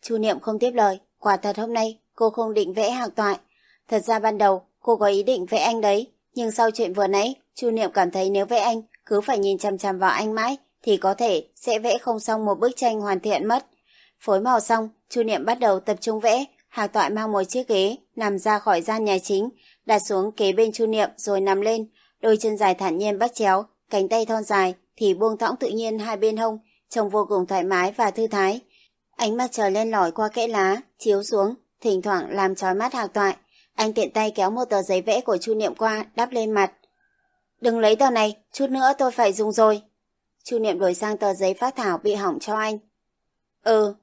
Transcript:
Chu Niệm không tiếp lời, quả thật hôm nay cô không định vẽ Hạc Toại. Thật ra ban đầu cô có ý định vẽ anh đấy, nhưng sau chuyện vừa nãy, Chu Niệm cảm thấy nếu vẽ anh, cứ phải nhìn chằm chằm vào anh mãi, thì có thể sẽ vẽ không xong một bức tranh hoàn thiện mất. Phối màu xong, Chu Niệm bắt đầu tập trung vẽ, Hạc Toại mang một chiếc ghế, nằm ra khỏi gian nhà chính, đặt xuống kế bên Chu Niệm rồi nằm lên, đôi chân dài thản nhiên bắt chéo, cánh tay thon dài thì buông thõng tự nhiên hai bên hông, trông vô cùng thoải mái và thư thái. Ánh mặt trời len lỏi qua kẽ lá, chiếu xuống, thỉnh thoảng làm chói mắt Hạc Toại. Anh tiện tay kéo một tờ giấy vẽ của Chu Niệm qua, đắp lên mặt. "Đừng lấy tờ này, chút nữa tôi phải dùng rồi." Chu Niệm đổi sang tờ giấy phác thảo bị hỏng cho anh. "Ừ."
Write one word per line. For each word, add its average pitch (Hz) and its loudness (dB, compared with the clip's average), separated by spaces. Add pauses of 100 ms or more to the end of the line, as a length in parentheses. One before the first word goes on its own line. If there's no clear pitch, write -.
Chu 226 -4
Niệm 220 0
không 214 -4
tiếp 247 2
lời, 240 2 (200)
quả 196 2
thật 202 -4
hôm 226 -6
nay 226 -2 (160)
cô 226 2
không 220 -4
định 190 0
vẽ 214 0
Hạc 247 -6
Toại. 202 0 (500)
Thật 214 0
ra 220 0
ban 214 0
đầu 196 4 (180)
cô 233 2
có 208 0
ý 202 4
định 190 0
vẽ 220 -2
anh 226 0
đấy, 208 0 (220)
nhưng 233 -4
sau 226 2
chuyện 214 -4
vừa 196 0
nãy, 202 0 (200)
Chu 240 -2
Niệm 220 -2
cảm 180 2
thấy 190 0
nếu 196 0
vẽ 233 0
anh, 226 0 (240)
cứ 208 0
phải 226 -2
nhìn 196 0
chằm 196 -4
chằm 190 -4
vào 185 2
anh 214 -2
mãi, 240 -2 (240)
thì 202 2
có 190 0
thể 202 0
sẽ 220 -2
vẽ 233 0
không 233 -4
xong 220 -2
một 202 0
bức 240 2
tranh 220 0
hoàn 196 -2
thiện 196 -2
mất. 240 0 (540)
Phối 196 2
màu 240 2
xong, 220 0 (200)
Chu 233 0
Niệm 196 -2
bắt 240 0
đầu 202 2
tập 202 -2
trung 220 -2
vẽ, 233 2 (220)
Hạc 208 -6
Toại 185 2
mang 214 -4
một 196 0
chiếc 247 -4
ghế, 208 0 (180)
nằm 202 -2
ra 208 0
khỏi 185 2
gian 220 -2
nhà 196 2
chính, 202 -2 (360)
đặt 214 4
xuống 202 -2
kế 196 0
bên 220 2
Chu 226 0
Niệm 220 0
rồi 196 -2
nằm 196 2
lên, 220 -2 (340)
đôi 220 4
chân 214 -2
dài 190 2
thản 180 -2
nhiên 208 -2
bắt 240 0
chéo, 202 2 (240)
cánh 196 2
tay 226 0
thon 220 -4
dài 190 0 (220)
thì 202 2
buông 214 0
thõng 226 -2
tự 254 -4
nhiên 220 -4
hai 214 -6
bên 214 0
hông, 220 -2 (300)
trông 214 -2
vô 208 0
cùng 185 0
thoải 185 -2
mái 185 0
và 220 0
thư 226 -2
thái. 208 0 (540)
Ánh 226 -2
mặt 247 -2
trời 202 0
len 220 0
lỏi 185 2
qua 214 -2
kẽ 226 -2
lá, 202 0 (160)
chiếu 202 0
xuống, 208 0 (260)
thỉnh 196 0
thoảng 190 -2
làm 190 0
chói 185 -2
mắt 226 -2
Hạc 226 -6
Toại. 202 0 (400)
Anh 220 0
tiện 214 0
tay 214 0
kéo 202 0
một 247 -4
tờ 208 0
giấy 185 0
vẽ 220 0
của 220 0
Chu 220 -4
Niệm 214 -2
qua, 220 -2 (100)
đắp 240 -2
lên 220 -2
mặt. 196 0 (880)
"Đừng 233 0
lấy 214 6
tờ 262 4
này, 214 0 (140)
chút 269 -2
nữa 262 2
tôi 254 2
phải 220 2
dùng 214 -2
rồi." 214 4 (640)
Chu 240 -4
Niệm 202 -2
đổi 180 2
sang 214 -4
tờ 202 0
giấy 190 0
phác 254 -4
thảo 196 -2
bị 208 -2
hỏng 196 -4
cho 214 -4
anh. 214 -4 (840)
"Ừ." 214 2